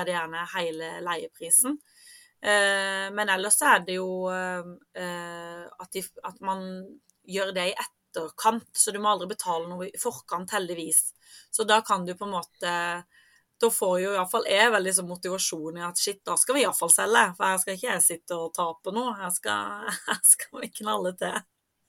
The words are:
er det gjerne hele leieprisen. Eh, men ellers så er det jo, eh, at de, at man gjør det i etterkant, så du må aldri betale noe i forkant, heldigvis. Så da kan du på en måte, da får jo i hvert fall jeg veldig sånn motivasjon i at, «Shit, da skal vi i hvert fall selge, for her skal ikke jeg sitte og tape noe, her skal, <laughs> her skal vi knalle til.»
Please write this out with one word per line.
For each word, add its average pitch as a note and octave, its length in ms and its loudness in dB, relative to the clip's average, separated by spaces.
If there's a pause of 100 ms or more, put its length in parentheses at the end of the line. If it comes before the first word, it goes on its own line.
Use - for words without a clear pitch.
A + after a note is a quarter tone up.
er - 20 4
det F3+ 100 -2
gjerne E3 300 -2 (140)
hele E3 320 -2 (100)
leieprisen. F3 800 0 (640)
Eh, G3 720 2
men G#3 140 0
ellers G3 260 2
så A#3+ 220 6
er F3 80 -6
det F#3 100 -2
jo, F#3 320 -2
eh, F3 1400 -8 (160)
at F3+ 140 -16
de, F#3+ 100 -6 (240)
at - 140 -16
man F#3+ 240 -4 (580)
gjør F#3+ 320 -2
det F3+ 160 0
i - 80 -4
etterkant, - 960 -2
så - 160 2
du G3+ 80 -4
må G#3 140 4
aldri F#3 180 -2
betale E3+ 400 -2
noe F3+ 160 -6
i - 100 -16
forkant, F#3 540 -6
heldigvis. E3+ 600 0 (360)
Så - 160 0
da G#3+ 160 6
kan G3+ 240 0
du F3+ 100 -4
på G3+ 120 -8
en G3 80 -4
måte, F3 380 -4 (880)
da A#3 100 6
får F#3+ 300 2
jo F#3+ 100 0
i G3+ 60 0
hvert F#3 140 -2
fall - 200 0
jeg A3+ 220 8
veldig F#3+ 240 2
sånn F3+ 100 -6
motivasjon F3 720 -4
i F3 80 -6
at, F3 100 -4
«Shit, G3 300 -2
da F3+ 80 -2
skal B3 220 4
vi C4 80 6
i - 20 4
hvert - 100 0
fall E3+ 140 4
selge, G#3+ 320 6 (140)
for G3 100 2
her F#3+ 100 2
skal F#3+ 200 -4
ikke A#3 160 -2
jeg E3+ 100 2
sitte E3+ 320 -2
og E3 180 -4
tape E3+ 380 -2
noe, A#3 240 -2
her F#3+ 160 -6
skal, G#3 560 -4
<laughs> F#3+ 220 -8
her - 180 -4
skal - 320 2
vi A#3 160 -8
knalle G#3 400 -2
til.» F3+ 240 -4 (500)